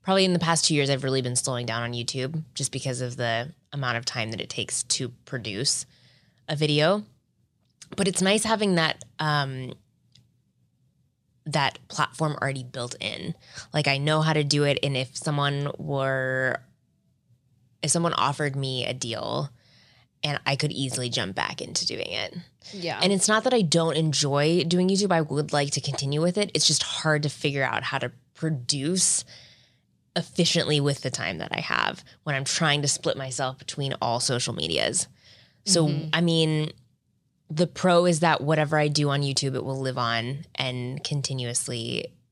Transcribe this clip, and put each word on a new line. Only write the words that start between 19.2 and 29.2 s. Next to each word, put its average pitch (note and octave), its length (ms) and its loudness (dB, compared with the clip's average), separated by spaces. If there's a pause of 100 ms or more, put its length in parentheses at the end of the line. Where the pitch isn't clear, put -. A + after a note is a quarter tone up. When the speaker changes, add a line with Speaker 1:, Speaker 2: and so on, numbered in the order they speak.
Speaker 1:
and D3 220 -4
I C#3 100 0
could D3+ 160 -2
easily B2 380 -4
jump G2 260 -4
back - 260 -4
into - 240 -4
doing - 260 -6
it. G2 240 -8 (380)
Speaker 2:
Yeah. E3 280 -6
Speaker 1:
And F#3 120 4
it's F#3+ 140 2
not A3 180 2
that B3+ 80 4
I A#3 80 4
don't E3 340 2
enjoy D3+ 680 2
doing F3+ 240 2
YouTube. G3 220 2
I E3 100 4
would D3+ 320 -2
like C#3+ 180 2
to C#3 100 -2
continue C#3+ 400 -2
with F3 160 2
it. G3+ 160 0
It's - 140 2
just - 160 4
hard D3+ 400 0
to D3 60 0
figure C#3 340 -2
out C3 200 0
how C3+ 160 -2
to B2 120 -4 (240)
produce D3+ 880 0 (920)